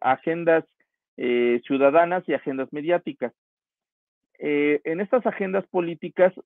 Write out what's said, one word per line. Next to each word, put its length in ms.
agendas, 640
eh, 500
ciudadanas 600
y 60
agendas 360
mediáticas. 600
Eh, 460
en 160
estas 260
agendas 420
políticas, 680